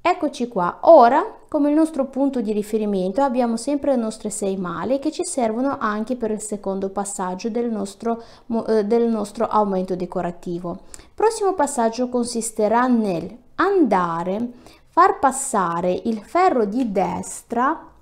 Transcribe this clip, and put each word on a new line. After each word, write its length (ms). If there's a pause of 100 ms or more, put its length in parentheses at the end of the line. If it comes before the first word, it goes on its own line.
Eccoci 480
qua, 340
ora 400 (260)
come 200
il 60
nostro 320
punto 340
di 120
riferimento 680
abbiamo 360
sempre 380
le 60
nostre 300
sei 260
maglie 420
che 120
ci 140
servono 540
anche 380
per 140
il 100
secondo 480
passaggio 600
del 200
nostro 520 (240)
mo-, 200
eh, 200
del 220
nostro 380
aumento 500
decorativo. 840 (180)
Il 180
prossimo 400
passaggio 540
consisterà 800
nel 500 (200)
andare, 920 (360)
far 320
passare 720 (140)
il 180
ferro 420
di 260
destra 960 (160)